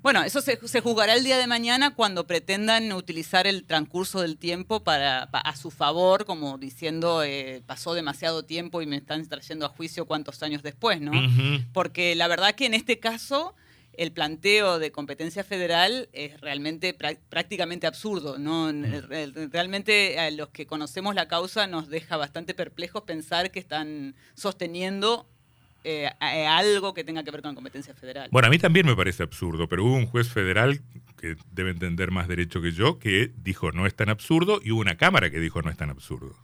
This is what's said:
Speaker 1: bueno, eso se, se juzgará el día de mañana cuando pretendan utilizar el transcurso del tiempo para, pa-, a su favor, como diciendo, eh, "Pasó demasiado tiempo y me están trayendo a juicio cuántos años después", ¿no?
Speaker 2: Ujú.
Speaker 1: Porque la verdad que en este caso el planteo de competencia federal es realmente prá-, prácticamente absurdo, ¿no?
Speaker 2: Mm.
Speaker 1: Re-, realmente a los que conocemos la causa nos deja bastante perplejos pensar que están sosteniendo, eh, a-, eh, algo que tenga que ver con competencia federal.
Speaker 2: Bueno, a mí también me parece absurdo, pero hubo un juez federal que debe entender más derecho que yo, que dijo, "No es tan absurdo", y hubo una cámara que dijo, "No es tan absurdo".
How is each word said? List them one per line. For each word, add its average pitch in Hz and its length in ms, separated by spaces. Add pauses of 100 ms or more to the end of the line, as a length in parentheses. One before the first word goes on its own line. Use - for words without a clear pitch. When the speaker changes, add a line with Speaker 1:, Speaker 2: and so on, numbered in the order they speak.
Speaker 1:
bueno, 226 200
eso 254 180
se, 240 260
se 240 120
juzgará 220 360
el 254 80
día 262 140
de 247 100
mañana 240 480
cuando 185 320
pretendan 208 680
utilizar 180 540
el 190 180
transcurso 170 560
del 160 160
tiempo 180 460
para, 139 480
pa-, - 100
a 151 140
su 156 160
favor, 180 520
como 151 360
diciendo, 160 640
eh, 135 420
"Pasó 165 300
demasiado 160 500
tiempo 170 380
y - 20
me 143 120
están 151 300
trayendo 151 380
a 135 40
juicio 165 360
cuántos 151 380
años 147 180
después", 160 400
¿no? 147 100
Speaker 2:
Ujú. 131 520 (100)
Speaker 1:
Porque 175 420
la 170 120
verdad 185 260
que 240 140
en 220 80
este 233 240
caso 277 560 (380)
el 165 180
planteo 170 680
de 156 140
competencia 160 520
federal 185 720
es 143 280
realmente 156 520
prá-, 156 240 (120)
prácticamente 175 580
absurdo, 156 500
¿no? 156 340
Speaker 2:
Mm. 147 120 (260)
Speaker 1:
Re-, 151 420
realmente 190 680
a 160 100
los 151 200
que - 180
conocemos 185 480
la 180 120
causa 185 380
nos 160 240
deja 160 280
bastante 160 360
perplejos 175 480
pensar 170 480
que 190 100
están 151 540 (220)
sosteniendo, 190 920 (560)
eh, 151 260 (100)
a-, 151 180
eh, 156 80
algo 190 480
que 170 120
tenga 160 180
que 151 80
ver 147 100
con 147 140
competencia 135 380
federal. 131 380
Speaker 2:
Bueno, 127 160
a 123 40
mí 160 80
también 175 260
me 123 100
parece 90 280
absurdo, 82 460
pero 90 160
hubo 127 100
un 123 100
juez 120 220
federal 113 540 (380)
que 82 160 (160)
debe 92 200
entender 87 400
más 90 160
derecho 87 340
que 85 120
yo, 107 260
que 104 380
dijo, 87 340
"No 90 160
es - 80
tan 104 140
absurdo", 165 540
y 110 80
hubo 110 100
una 90 160
cámara 151 340
que 78 80
dijo, 82 220
"No 78 100
es - 60
tan 73 120
absurdo". 65 540